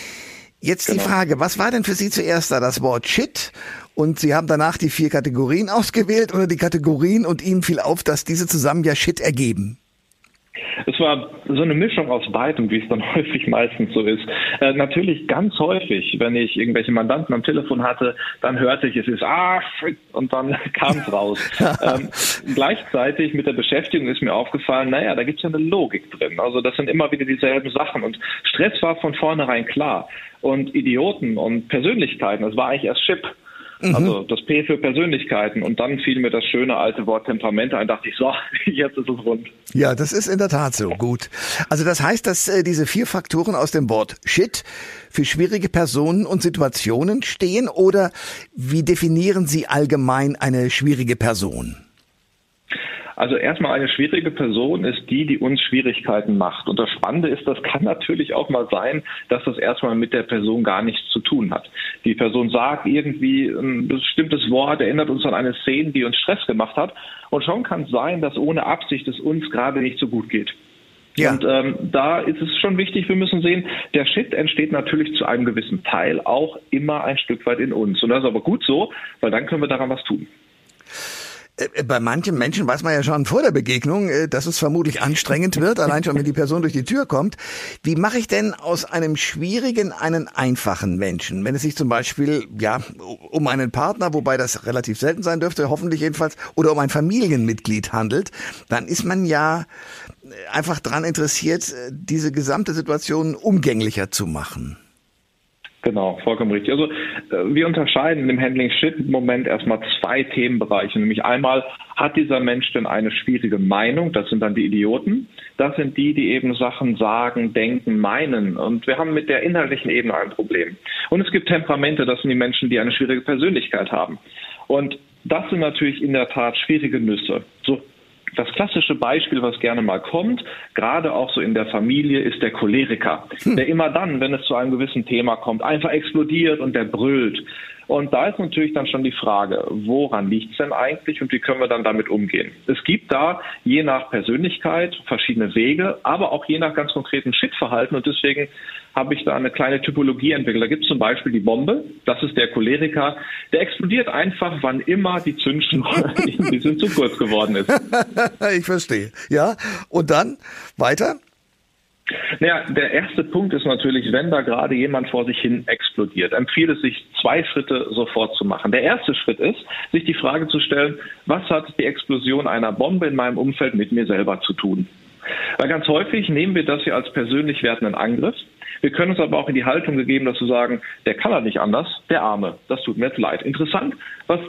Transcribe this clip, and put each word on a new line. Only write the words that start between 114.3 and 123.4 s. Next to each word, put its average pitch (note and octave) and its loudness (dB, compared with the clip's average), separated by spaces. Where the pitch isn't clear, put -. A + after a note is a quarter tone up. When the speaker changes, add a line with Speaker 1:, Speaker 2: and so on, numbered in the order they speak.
Speaker 2:
dann G#2 0
die G#2+ 2
Idioten. A#2 0
Das C#3+ 2
sind C#3 -2
die, C#3+ 4
die C3+ 2
eben B2+ 0
Sachen B2 0
sagen, A#2 0
denken, A#2 0
meinen. G#2+ 0
Und A2+ -2
wir C3 2
haben D#3+ 0
mit D3+ 0
der C#3 2
inhaltlichen D#3 0
Ebene A#2 2
ein F2 -2
Problem. - -2
Und F3+ 2
es - -4
gibt F3+ 2
Temperamente, D3+ 2
das B2 0
sind C#3 0
die B2+ 2
Menschen, B2 0
die A#2+ 2
eine A#2 0
schwierige B2+ 0
Persönlichkeit C#3+ 0